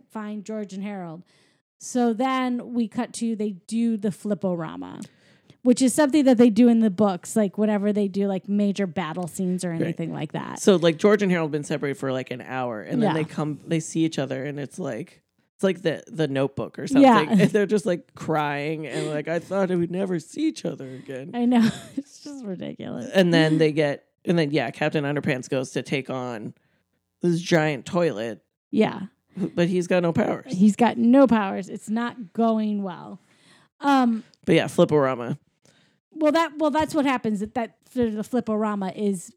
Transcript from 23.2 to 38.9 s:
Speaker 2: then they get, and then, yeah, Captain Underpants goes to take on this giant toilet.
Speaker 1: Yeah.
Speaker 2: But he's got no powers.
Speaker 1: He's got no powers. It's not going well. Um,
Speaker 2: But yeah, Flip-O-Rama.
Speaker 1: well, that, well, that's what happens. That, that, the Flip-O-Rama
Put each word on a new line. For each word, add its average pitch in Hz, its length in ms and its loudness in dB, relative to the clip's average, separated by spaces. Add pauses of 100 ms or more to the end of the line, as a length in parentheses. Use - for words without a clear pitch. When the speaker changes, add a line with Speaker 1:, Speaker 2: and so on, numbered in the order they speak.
Speaker 2:
then 160 260 6
they 156 120 4
get, 147 340 -2 (200)
and 180 120 2
then, 151 140 2
yeah, 123 220 0
Captain 151 320 -2
Underpants 143 440 -2
goes 135 240 -2
to 131 120 -4
take 135 260 -6
on 123 440 -8 (680)
this 170 180 2
giant 156 460 0
toilet. 117 560 -2 (300)
Speaker 1:
Yeah. - 300 0 (520)
Speaker 2:
But 170 140 0
he's 180 180 -2
got 180 160 2
no 170 100 0
powers. - 400 -2
Speaker 1:
He's 196 220 4
got 226 240 2
no 240 300 6
powers. 202 400 0
It's - 200 -14
not 233 440 -6
going 214 500 0
well. 185 380 -12 (600)
Um, 254 440 2 (200)
Speaker 2:
But 165 120 4
yeah, 113 100 2
Flip-O-Rama. 139 720 2 (720)
Speaker 1:
well, 302 200 0
that, 311 260 0
well, 302 140 0
that's 302 200 0
what 302 140 2
happens. 233 320 -2
That, 208 160 -8
that, 226 220 -6 (180)
the 220 300 0
Flip-O-Rama 214 720 -2